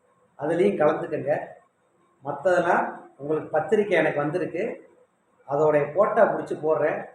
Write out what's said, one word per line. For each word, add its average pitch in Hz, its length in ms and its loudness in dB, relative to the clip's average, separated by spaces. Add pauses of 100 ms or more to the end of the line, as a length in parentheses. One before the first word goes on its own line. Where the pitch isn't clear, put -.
(380)
அதுலேயும் 170 400 0
கலந்துக்கங்க. 156 680 0 (800)
மத்ததெல்லாம் 180 760 0 (160)
உங்களுக்கு 147 340 -4
பத்திரிக்கை 180 480 2
எனக்கு 147 200 0
வந்திருக்கு, 170 720 -4 (580)
அதோடைய 147 460 2
போட்டோ 214 300 4
பிடிச்சி 156 320 -2
போடுறேன், 151 480 0 (100)